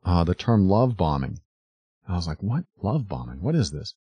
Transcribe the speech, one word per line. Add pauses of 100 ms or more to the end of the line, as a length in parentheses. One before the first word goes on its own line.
Uh,
the
term
love
bombing. (680)
I
was
like,
"What? (180)
Love
bombing?
What
is
this?" (120)